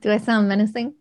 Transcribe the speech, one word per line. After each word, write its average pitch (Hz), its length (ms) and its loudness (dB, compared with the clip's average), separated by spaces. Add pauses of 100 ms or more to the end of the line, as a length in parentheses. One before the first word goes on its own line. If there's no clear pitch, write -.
Do 208 100 -2
I 214 60 2
sound 220 300 0
menacing? 214 540 -2